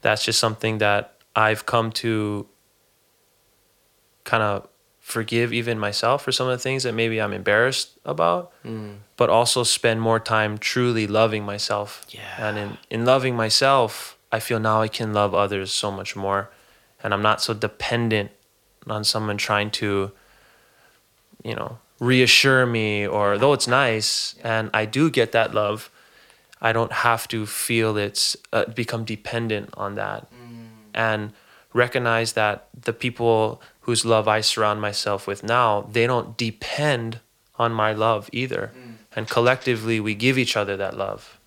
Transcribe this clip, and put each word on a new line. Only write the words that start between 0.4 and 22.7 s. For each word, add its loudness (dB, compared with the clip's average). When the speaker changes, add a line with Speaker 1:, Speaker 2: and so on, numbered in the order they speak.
Speaker 1:
something 0
that 2
I've 2
come 0
to -2
kinda 0
forgive -2
even -2
myself 0
for -4
some 0
of 0
the -8
things -2
that -2
maybe 0
I'm -2
embarrassed 2
about, 0
Speaker 2:
Mm. -12
Speaker 1:
but 2
also 4
spend 0
more 2
time 0
truly 0
loving 2
myself. -6
Speaker 2:
Yeah. -18
Speaker 1:
And -4
in, -8
in -2
loving 4
myself, 2
I 0
feel -2
now 2
I 0
can -4
love 2
others 0
so -4
much -10
more. -2
And -2
I'm -2
not 2
so -2
dependent -2
on -6
someone -2
trying 0
to, -2
you -8
know, -10
reassure 6
me, 0